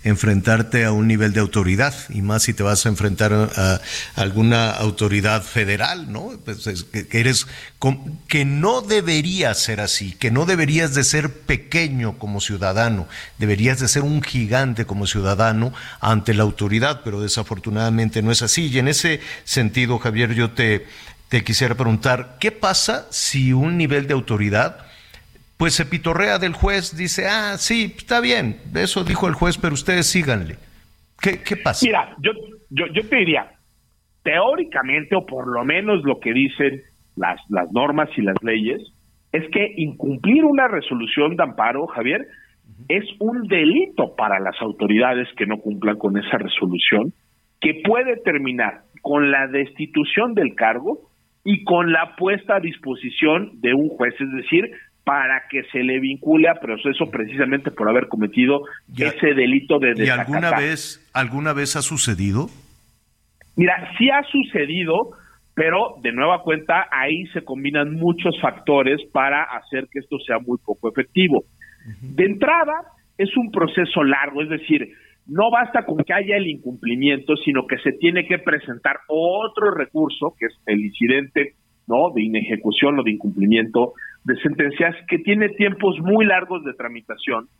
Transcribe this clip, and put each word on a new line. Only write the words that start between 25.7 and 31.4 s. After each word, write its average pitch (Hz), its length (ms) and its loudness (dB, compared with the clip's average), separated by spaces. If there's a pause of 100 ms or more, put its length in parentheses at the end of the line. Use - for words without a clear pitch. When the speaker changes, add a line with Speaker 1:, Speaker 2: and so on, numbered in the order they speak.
Speaker 1:
se 165 120 0
pitorrea 170 520 0
del 175 140 -2
juez, 190 460 0
dice, 180 300 -4
"Ah, 208 300 -2
sí, 226 380 0
está - 240 0
bien, 240 380 0 (180)
eso 185 300 0
dijo 170 240 0
el 156 40 0
juez, 170 240 0
pero 165 160 0
ustedes 175 320 0
síganle"? 113 500 0 (680)
¿Qué, 190 260 -2